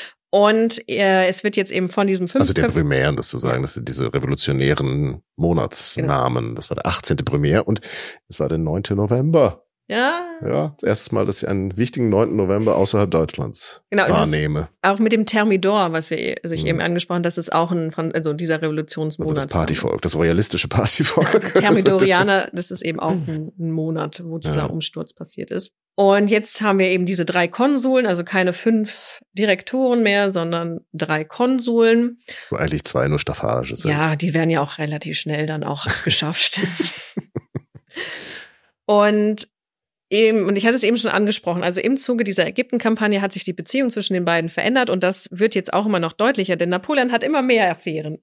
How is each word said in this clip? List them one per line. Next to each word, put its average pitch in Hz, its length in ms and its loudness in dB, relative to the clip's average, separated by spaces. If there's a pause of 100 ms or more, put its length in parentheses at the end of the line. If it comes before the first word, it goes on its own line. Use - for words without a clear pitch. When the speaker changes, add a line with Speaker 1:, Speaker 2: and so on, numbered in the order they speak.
(280)
Speaker 1:
Und, 220 640 4
äh, 190 380 4
es 185 160 -4
wird 208 120 -2
jetzt 190 160 -2
eben 185 160 0
von 196 200 0
diesem 185 260 0
Speaker 2:
Also - 180 4
der - 160 2
Speaker 1:
fünfköpf- - 60 -2
Speaker 2:
Brumaire, 143 400 2
das - 140 -4
zu 60 100 -4
sagen, 62 200 0
Speaker 1:
Ja. 65 40 -2
Speaker 2:
das - 120 -4
sind 60 140 -8
diese 64 240 -4
revolutionären 69 1120 0 (140)
Monatsnamen. 123 1080 0
Speaker 1:
Genau. 113 120 -6
Speaker 2:
Das - 140 -10
war - 40 -4
der - 120 -6
achtzehnte - 380 0
Brumaire 143 400 2
und 113 160 -2 (480)
es - 120 -6
war 69 100 0
der 80 80 -2
neunte 82 380 -2
November. 123 640 2 (260)
Speaker 1:
Ja. 277 360 -2 (200)
Speaker 2:
Ja, 147 380 -2
das - 80 -12
erste 110 260 -2
Mal, 101 120 2
dass 98 140 -4
sie - 60 -6
einen 98 300 -2
wichtigen 120 320 0
neunten 104 280 2
November 104 400 2
außerhalb 98 340 2
Deutschlands 78 800 -4
Speaker 1:
Genau, 208 140 2
und - 60 0
das 170 100 4
Speaker 2:
wahrnehme. 151 480 0 (140)
Speaker 1:
auch 196 160 2
mit 220 140 4
dem 220 140 2
Thermidor, 202 640 2
was 160 180 -4
wir 160 80 -4
eh, - 240 -4
sich 165 200 -4
Speaker 2:
Mhm. 160 60 -2
Speaker 1:
eben 165 120 0
angesprochen, 175 420 -2
das 170 160 -2
ist 165 140 -4
auch 165 180 2
ein 160 220 -2
Fran-, 165 200 -4
also 156 200 -2
dieser 160 300 -2
Revolutionsmonat. 156 720 -4
Speaker 2:
Also 139 100 0
das - 0 -
Partyvolk, 78 560 0
das 80 140 0
royalistische 82 520 2
Partyvolk. 143 580 2
<laughs> - 280 0
Speaker 1:
Ja, 190 60 6
Thermidorianer, 190 920 4
das 175 180 -8
ist 180 120 -10
eben 160 160 -4
auch - 140 -2
ein, 156 460 -6
ein 165 120 -4
Monat, 160 540 -4
wo 165 140 -8
dieser 156 180 -4
Speaker 2:
Ja. 147 80 -2
Speaker 1:
Umsturz 160 480 -6
passiert - 380 -14
ist. - 220 -8 (240)
Und 202 340 6
jetzt 214 320 0
haben 202 180 2
wir 185 80 4
eben 180 180 2
diese 175 200 0
drei 175 200 2
Konsuln, 254 600 2
also 175 180 0
keine 185 300 0
fünf - 640 -2 (140)
Direktoren 233 680 0
mehr, 202 300 2
sondern 170 480 -4 (140)
drei 156 300 -2
Konsuln. 240 920 2 (320)
Speaker 2:
Wo - 60 -4
eigentlich - 280 -2
zwei 64 220 0
nur 71 140 2
Staffage - 560 -2
sind. - 160 -2
Speaker 1:
Ja, 151 240 0
die 151 180 -2
werden 165 160 2
ja 160 120 2
auch - 160 -8
relativ 151 400 -6
schnell 151 280 -4
dann 151 160 -6
auch 143 240 -6
Speaker 2:
<laughs> - 0 -
Speaker 1:
abgeschafft. - 720 -2 (2250)
Und 208 640 2 (640)
eben, 220 360 4
und 196 120 2
ich 202 80 0
hatte 240 100 2
es 240 60 0
eben 220 160 2
schon 226 120 -2
angesprochen, 190 540 0
also 180 160 -2
im 262 160 -2
Zuge 240 280 -2
dieser 190 220 0
Ägypten-Kampagne 220 760 0
hat 196 100 -4
sich - 120 -8
die 180 100 -6
Beziehung 254 360 -2
zwischen 208 220 -4
den 180 140 0
beiden 170 240 0
verändert 247 400 0
und 185 120 0
das 185 300 -2
wird 208 220 0
jetzt 185 180 -4
auch 202 140 0
immer 196 140 0
noch 165 120 -2
deutlicher, 196 440 0
denn 170 120 0
Napoleon 247 420 0
hat 233 140 0
immer 294 180 0
mehr 226 280 4
Affären, 156 520 -6